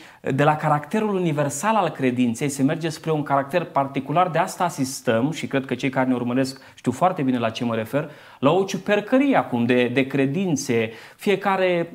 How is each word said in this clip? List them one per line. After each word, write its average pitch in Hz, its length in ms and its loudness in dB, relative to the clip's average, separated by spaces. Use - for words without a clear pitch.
de 143 80 2
la 151 120 4
caracterul 156 600 0
universal 165 600 0
al 185 140 2
credinței 127 600 0
se 135 140 -2
merge 160 260 0
spre 160 220 -6
un 151 120 0
caracter 139 400 0
particular. 147 680 0
De 156 80 -2
asta 185 260 -2
asistăm, 131 680 0
și 139 160 -8
cred 135 180 -2
că 123 100 -4
cei 131 140 -2
care 131 180 0
ne 127 60 2
urmăresc 123 480 -2
știu - 180 -4
foarte 175 300 0
bine 127 160 0
la 117 120 0
ce 113 140 -6
mă 117 120 0
refer, 123 360 -4
la 139 120 4
o 190 120 4
ciupercărie 208 720 2
acum 123 300 0
de, 123 280 4
de 131 140 2
credințe, 139 840 0
fiecare, 185 800 0